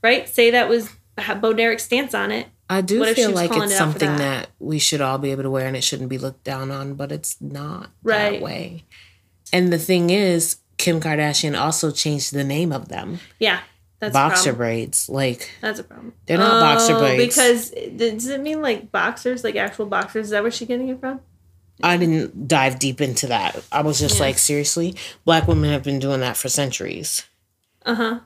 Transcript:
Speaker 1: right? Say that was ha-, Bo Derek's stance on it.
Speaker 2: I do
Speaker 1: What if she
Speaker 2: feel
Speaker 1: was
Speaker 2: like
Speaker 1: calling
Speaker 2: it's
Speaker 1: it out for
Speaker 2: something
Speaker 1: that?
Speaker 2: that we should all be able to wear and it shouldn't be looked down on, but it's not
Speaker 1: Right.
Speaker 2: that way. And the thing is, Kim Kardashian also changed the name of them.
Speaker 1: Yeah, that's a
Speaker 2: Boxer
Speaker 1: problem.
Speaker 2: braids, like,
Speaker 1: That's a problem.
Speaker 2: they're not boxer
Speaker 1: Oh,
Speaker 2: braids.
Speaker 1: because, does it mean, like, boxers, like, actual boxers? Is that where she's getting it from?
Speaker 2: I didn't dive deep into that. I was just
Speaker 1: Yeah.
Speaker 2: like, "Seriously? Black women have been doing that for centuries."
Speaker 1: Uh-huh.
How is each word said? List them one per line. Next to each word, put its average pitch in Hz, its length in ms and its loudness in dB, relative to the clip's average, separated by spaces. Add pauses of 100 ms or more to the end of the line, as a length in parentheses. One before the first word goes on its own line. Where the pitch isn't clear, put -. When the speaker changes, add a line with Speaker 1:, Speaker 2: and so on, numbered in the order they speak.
Speaker 1:
right? 254 260 4
Say 233 240 4
that 240 160 4
was 220 220 0 (280)
ha-, 208 180 -4
Bo 220 180 0
Derek's 226 300 0
stance 254 300 -2
on 202 180 -2
it. 226 160 -6 (220)
Speaker 2:
I 190 120 2
do 196 180 0
Speaker 1:
What 220 100 2
if 226 60 2
she 254 60 2
Speaker 2:
feel 214 100 4
Speaker 1:
was 190 80 0
Speaker 2:
like 170 120 2
Speaker 1:
calling 160 140 0
Speaker 2:
it's 202 80 0
Speaker 1:
it 190 80 2
out 156 120 2
for - 60 -4
Speaker 2:
something 147 180 0
Speaker 1:
that? 139 260 -2
Speaker 2:
that - 60 -16 (100)
we 151 200 -4
should 147 220 2
all 135 160 0
be 139 140 -2
able 135 120 -4
to 135 60 -2
wear 131 180 -2
and 131 100 -4
it 123 60 -4
shouldn't 135 260 -2
be 131 80 -4
looked 131 260 -8
down 135 280 -6
on, 139 240 -8
but 143 160 -8
it's - 280 -8
not 143 520 -10 (100)
Speaker 1:
Right. 208 320 2
Speaker 2:
that - 80 -6
way. 165 420 -8 (680)
And 180 180 4
the 170 60 2
thing 175 320 2
is, 180 480 2 (200)
Kim 165 220 0
Kardashian 151 600 0
also 151 320 0
changed 147 420 -2
the 139 100 -2
name 151 280 0
of 135 160 -6
them. - 320 -10 (180)
Speaker 1:
Yeah, 202 220 2 (400)
that's 214 120 -4
a - 20 -8
Speaker 2:
Boxer 156 380 4
Speaker 1:
problem. 113 60 -4
Speaker 2:
braids, 117 520 -2
like, 131 420 -4 (100)
Speaker 1:
That's 220 180 -6
a - 40 -12
problem. - 300 -18 (120)
Speaker 2:
they're 170 120 0
not 226 240 6
boxer 226 340 6
Speaker 1:
Oh, 226 40 4
Speaker 2:
braids. 240 360 4
Speaker 1:
because, 240 340 4 (260)
does 226 320 -2
it 277 140 -4
mean, 311 200 -4
like, 226 300 -4
boxers, 240 520 -2
like, 208 140 -2
actual 202 280 -4
boxers? 202 420 -4
Is - 40 -10
that 208 100 0
where 233 100 0
she's 233 160 -8
getting 247 200 -2
it 254 120 -6
from? 262 200 -8 (640)
Speaker 2:
I 175 140 4
didn't 160 500 0
dive 131 320 2
deep 139 220 -2
into 131 260 -2
that. 107 340 -2 (100)
I 147 100 0
was 147 180 0
just 147 160 2
Speaker 1:
Yeah. - 120 2
Speaker 2:
like, 131 120 0
"Seriously? 151 560 0 (300)
Black 165 220 4
women 151 220 4
have 143 140 0
been 139 160 0
doing 135 220 0
that 123 160 -2
for 131 120 -4
centuries." 95 720 -4 (640)
Speaker 1:
Uh-huh. 226 400 -2